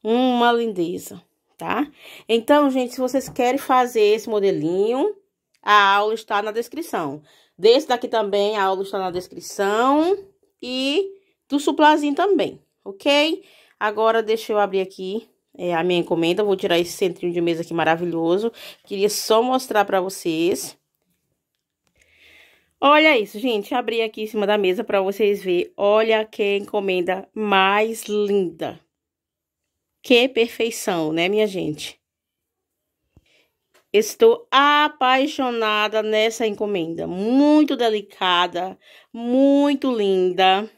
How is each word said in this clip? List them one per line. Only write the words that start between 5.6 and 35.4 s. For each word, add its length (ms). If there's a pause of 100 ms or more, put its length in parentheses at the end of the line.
a 340
aula 180
está 280
na 100
descrição. 720 (360)
Desse 300
daqui 200
também, 500
a 60
aula 200
está 160
na 120
descrição. 1040 (440)
E 480 (380)
do 120
suplazinho 560
também, 440 (240)
ok? 600 (360)
Agora, 440
deixa 280
eu 80
abrir 220
aqui, 480 (260)
é, 180
a 100
minha 160
encomenda. 440
Vou 120
tirar 240
esse 140
centrinho 380
de 80
mesa 220
aqui 120
maravilhoso. 800 (320)
Queria 260
só 340
mostrar 420
pra 160
vocês. 760 (2000)
Olha 360
isso, 220
gente. 360
Abri 260
aqui 220
em 40
cima 200
da 100
mesa 260
pra 160
vocês 440
verem. 340
Olha 480
que 320
encomenda 760
mais 720
linda. 720 (1200)
Que 260
perfeição, 840
né, 160
minha 160
gente? 560 (1900)
Estou 580
apaixonada 1500